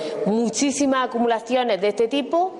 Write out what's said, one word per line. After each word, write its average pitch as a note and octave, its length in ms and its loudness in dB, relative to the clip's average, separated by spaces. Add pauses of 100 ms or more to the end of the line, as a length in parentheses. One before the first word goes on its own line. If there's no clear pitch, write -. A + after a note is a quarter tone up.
(280)
muchísimas B3+ 800 0
acumulaciones A#3+ 760 0
de G3+ 60 2
este A3 200 2
tipo C#4+ 520 0